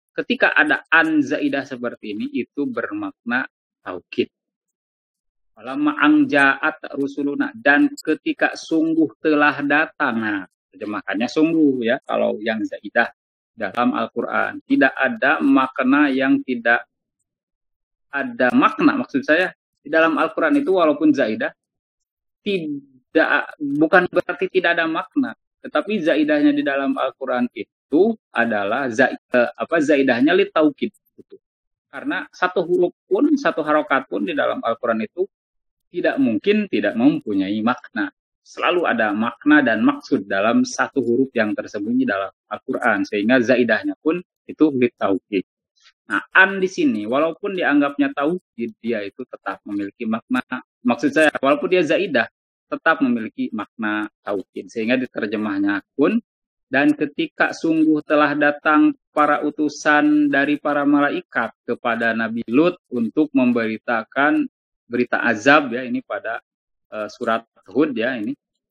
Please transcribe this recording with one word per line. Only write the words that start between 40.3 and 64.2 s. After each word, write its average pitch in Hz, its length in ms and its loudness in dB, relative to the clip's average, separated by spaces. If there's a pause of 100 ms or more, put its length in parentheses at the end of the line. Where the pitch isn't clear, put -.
satu 127 400 -4
huruf 127 320 0
yang 107 160 0
tersembunyi 110 560 -2
dalam 98 240 -2 (160)
Al-Quran, 110 560 -2
sehingga 107 320 2
zaidahnya 113 640 2
pun 160 160 0 (320)
itu 151 240 2
li 127 240 2
taukid. 98 480 -2 (600)
Nah, 101 160 -4 (160)
an 196 240 4
di 185 80 -2
sini, 113 400 -2
walaupun 165 480 -4
dianggapnya 143 560 0
taukid, 143 640 -6
dia 113 240 -4
itu 101 240 -12
tetap - 400 -12
memiliki 101 400 -8
makna. 123 560 -4 (240)
Maksud 123 320 0
saya, 156 240 4
walaupun 139 240 0
dia 180 160 2
zaidah, 139 480 0 (400)
tetap 156 320 0
memiliki 120 480 -2
makna 107 560 -6 (160)
taukid. 101 480 -8
Sehingga 117 320 0
diterjemahnya 104 800 -4 (160)
pun 208 240 2 (440)
dan 147 320 2
ketika 160 560 -4
sungguh 156 500 2
telah 147 300 2
datang 151 580 2 (220)
para 147 320 0
utusan 147 800 2
dari 139 300 0
para 147 260 -2
malaikat 143 720 0 (100)
kepada 117 480 -2
Nabi 113 380 -4
Lut 160 320 2 (100)
untuk 120 400 -2
memberitakan 123 1160 0 (400)